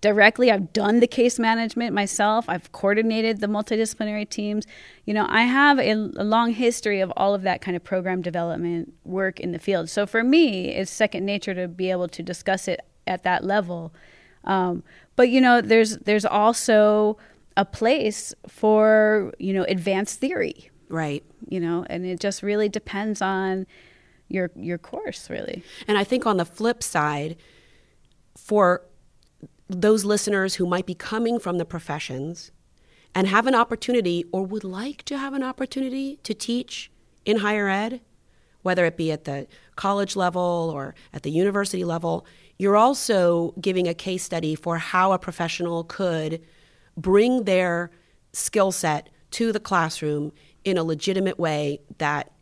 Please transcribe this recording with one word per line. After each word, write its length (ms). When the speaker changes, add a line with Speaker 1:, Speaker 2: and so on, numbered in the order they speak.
Speaker 1:
directly. 500
I've 200
done 300
the 60
case 320
management 560
myself. 520
I've 240
coordinated 720
the 60
multidisciplinary 840
teams. 360
You 100
know, 120
I 160
have 360
a, 120
a 320
long 300
history 480
of 160
all 160
of 80
that 200
kind 140
of 80
program 380
development 720
work 360
in 120
the 80
field. 300
So 160
for 180
me, 520
it's 160
second 340
nature 300
to 120
be 220
able 200
to 140
discuss 440
it 120
at 160
that 200
level. 500
Um, 400
but, 140
you 120
know, 180
there's, 380
there's 260
also 920
a 80
place 680
for, 920
you 140
know, 100
advanced 560
theory. 500
Speaker 2:
Right. 360
Speaker 1:
You 100
know, 300
and 160
it 140
just 240
really 260
depends 540
on 420
your, 260
your 220
course, 520
really. 320
Speaker 2:
And 80
I 80
think 200
on 120
the 80
flip 380
side, 520
for 440
those 340
listeners 520
who 100
might 200
be 100
coming 440
from 200
the 60
professions 840
and 140
have 200
an 80
opportunity 760
or 120
would 200
like 400
to 140
have 160
an 100
opportunity 800
to 100
teach 580
in 120
higher 320
ed, 320
whether 220
it 120
be 140
at 140
the 220
college 400
level 580
or 220
at 100
the 80
university 540
level, 400
you're 180
also 840
giving 260
a 60
case 300
study 320
for 240
how 320
a 80
professional 640
could 580
bring 480
their 440
skill 380
set 380
to 200
the 80
classroom 720
in 120
a 60
legitimate 560
way 400
that 320